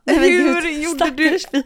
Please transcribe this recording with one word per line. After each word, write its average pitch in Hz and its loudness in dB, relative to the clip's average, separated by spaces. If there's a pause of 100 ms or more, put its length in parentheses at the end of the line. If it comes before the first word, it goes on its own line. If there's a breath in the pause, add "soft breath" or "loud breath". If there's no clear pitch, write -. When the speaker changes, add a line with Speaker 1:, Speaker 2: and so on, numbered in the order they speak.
Speaker 1:
Nej, 285 -4
men - 2
Speaker 2:
hur - 4
Speaker 1:
gud, 330 0
Speaker 2:
gjorde 330 -2
du?" 311 0
Speaker 1:
stackars - -14
fil- 269 0